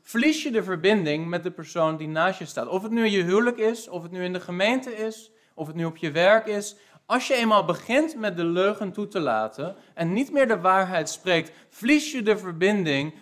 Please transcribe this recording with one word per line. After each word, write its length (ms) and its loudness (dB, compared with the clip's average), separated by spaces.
verlies 420 0
je 80 -4
de 120 0
verbinding 640 0
met 160 -4
de 80 -6
persoon 460 -2
die 100 -10
naast 320 0
je 60 -10
staat. 220 -6
Of 160 -4
het 80 -6
nu 140 2
in 60 2
je 120 2
huwelijk 340 2
is, 300 -2
of 160 -10
het 80 -14
nu 120 -6
in 100 -4
de 60 -4
gemeente 560 -2
is, 360 -10
of 140 -10
het 80 -12
nu 100 -2
op 120 -6
je 140 -4
werk 340 4
is. 300 -6
Als 220 0
je 60 2
eenmaal 320 4
begint 500 0
met 220 -4
de 60 -2
leugen 480 0
toe 160 -6
te 120 -4
laten 560 -2
en 200 -2
niet 180 -2
meer 160 4
de 120 2
waarheid 500 2
spreekt, 420 0
verlies 420 0
je 100 -6
de 160 2
verbinding 840 0